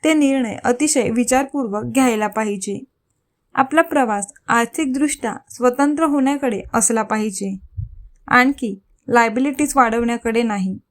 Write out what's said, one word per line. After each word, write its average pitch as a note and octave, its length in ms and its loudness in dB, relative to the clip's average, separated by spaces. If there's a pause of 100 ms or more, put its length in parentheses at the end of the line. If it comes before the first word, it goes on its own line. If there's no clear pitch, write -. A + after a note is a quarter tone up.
ते D#4 100 4
निर्णय C4+ 500 0
अतिशय B3 460 0
विचारपूर्वक B3 720 -2
घ्यायला A#3 420 2
पाहिजे. G#3 580 -4 (720)
आपला D4 280 2
प्रवास B3 500 -2 (160)
आर्थिकदृष्ट्या C4 880 -2 (160)
स्वतंत्र C#4+ 540 2
होण्याकडे C#4 580 0 (120)
असला A3 280 2
पाहिजे, G#3 540 -4 (720)
आणखी B3 520 2 (280)
लायबिलिटीज C4 680 2
वाढवण्याकडे A#3 680 0
नाही. G3+ 360 -2 (120)